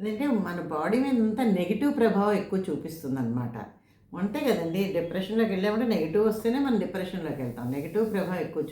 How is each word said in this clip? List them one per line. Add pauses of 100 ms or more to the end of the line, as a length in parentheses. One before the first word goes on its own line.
అదంటే
మన
బాడీ
మీద
అంతా
నెగిటివ్
ప్రభావం
ఎక్కువ
చూపిస్తుంది
అనమాట. (600)
అంతే
కదండి, (160)
డిప్రెషన్లోకి
వెళ్ళామంటే
నెగిటివ్
వస్తేనే
మనం
డిప్రెషన్లోకి
వెళ్తాం.
నెగిటివ్
ప్రభావం
ఎక్కువ